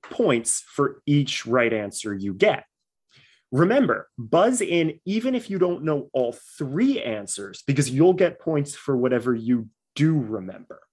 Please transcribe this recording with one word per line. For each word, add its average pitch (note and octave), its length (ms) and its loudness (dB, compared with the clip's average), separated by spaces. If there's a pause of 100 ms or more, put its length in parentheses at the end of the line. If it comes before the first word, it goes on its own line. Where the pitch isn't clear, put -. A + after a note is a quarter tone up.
points B2+ 580 0
for - 380 -2
each C#3+ 400 0
right A#2 280 2
answer G#2 400 -6
you G2 200 -6
get. - 320 0 (840)
Remember, E3 680 2
buzz E3+ 440 2
in E3 440 0
even A3 300 -2
if B3 140 -6
you G3 100 -4
don't F3 240 0
know D3+ 300 -2
all A#2+ 220 0 (220)
three F3+ 440 0
answers, G2+ 640 -8
because C#3 240 2
you'll D#3 240 4
get F3+ 260 0
points D3 360 -2
for C3+ 220 -2
whatever B2 360 0
you A2+ 360 -2 (260)
do D#3 240 4
remember. G#2 640 -8 (120)